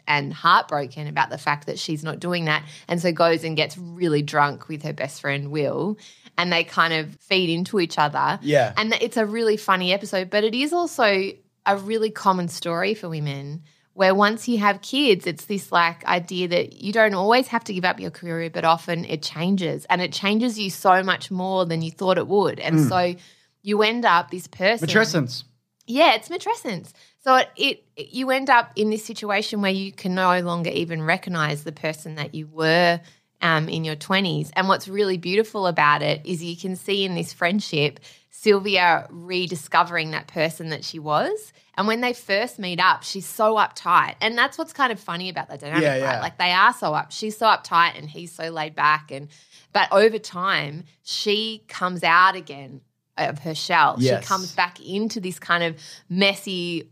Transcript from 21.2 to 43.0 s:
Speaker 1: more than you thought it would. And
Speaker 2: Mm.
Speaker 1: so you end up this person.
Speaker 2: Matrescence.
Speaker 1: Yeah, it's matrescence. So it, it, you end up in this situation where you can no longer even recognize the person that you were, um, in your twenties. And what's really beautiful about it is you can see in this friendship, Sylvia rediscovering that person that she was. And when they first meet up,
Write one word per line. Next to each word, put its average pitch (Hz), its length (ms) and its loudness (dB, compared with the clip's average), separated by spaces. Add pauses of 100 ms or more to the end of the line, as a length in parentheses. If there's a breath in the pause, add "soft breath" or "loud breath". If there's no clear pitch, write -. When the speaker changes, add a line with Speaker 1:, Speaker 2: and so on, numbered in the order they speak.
Speaker 1:
more 185 360 -2
than 165 160 -2
you 160 100 -6
thought 185 260 0
it 160 80 0
would. 185 360 0
And 160 160 2
Speaker 2:
Mm. 143 120 4
Speaker 1:
so 180 260 0 (460 soft breath)
you 208 220 0
end 233 220 0
up 175 260 4
this 180 160 -10
person. 185 400 0
Speaker 2:
Matrescence. 185 560 2 (420)
Speaker 1:
Yeah, 269 300 4
it's 220 140 -8
matrescence. 349 640 -6 (300 soft breath)
So 262 120 6 (220)
it, - 260 -4 (140)
it, - 160 -16
you 262 180 -4
end 269 180 0
up 233 280 4
in 214 120 0
this 214 160 -4
situation 208 560 -4
where 196 100 2
you 190 200 -4
can 185 240 -6
no 180 240 4
longer 170 320 -4
even 165 320 -4
recognize 156 600 -2
the 160 80 -8
person 156 420 -8
that 147 180 -10
you 156 140 -10
were, 165 540 4 (400 soft breath)
um, 160 260 2
in 160 160 -4
your 156 120 -6
twenties. 156 600 -2
And 185 140 2
what's 185 180 0
really 190 300 0
beautiful 190 500 -2
about 151 340 4
it 151 240 0
is 170 180 -6
you 175 120 -8
can 185 200 -8
see 196 280 -2
in 190 120 -2
this 170 180 -6
friendship, 170 640 0 (300 loud breath)
Sylvia 190 800 2
rediscovering 170 1040 -2
that 156 160 -8
person 165 420 -4
that 156 160 -8
she - 140 -12
was. 190 520 -2 (240 soft breath)
And 196 120 -2
when 226 140 0
they 247 120 0
first 233 460 -4
meet 180 200 -6
up, 180 240 4